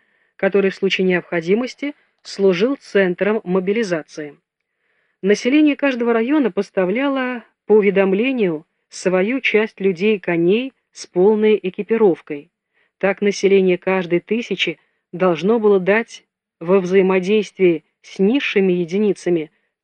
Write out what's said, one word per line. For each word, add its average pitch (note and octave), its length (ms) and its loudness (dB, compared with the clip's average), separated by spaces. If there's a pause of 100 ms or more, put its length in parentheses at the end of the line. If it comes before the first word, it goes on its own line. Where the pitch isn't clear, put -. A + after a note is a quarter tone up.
(360)
который G3 340 0
в F#3 60 -10
случае F#3 320 -2
необходимости F#3 840 -4 (280)
служил G3 540 0
центром G3 640 -2
мобилизации. F3+ 920 -4 (840)
Население C4+ 520 2
каждого A#3+ 380 -2
района A#3 400 0
поставляло B3 920 -4 (220)
по G#3 60 2
уведомлению G3 920 2 (240)
свою G3 520 -2
часть - 400 -2
людей G3 360 0
и F#3 40 -12
коней F#3 520 0 (200)
с - 140 -20
полной G#3+ 560 2
экипировкой. F#3 880 -2 (480)
Так, G3 240 -2
население F#3+ 560 2
каждой F3 420 -2
тысячи G#3 580 -6 (340)
должно F3+ 480 0
было G#3 180 4
дать G3+ 460 -2 (340)
во F3+ 220 0
взаимодействии F#3 1040 0 (180)
с - 160 -16
низшими G3 540 0
единицами F3 800 -2 (320)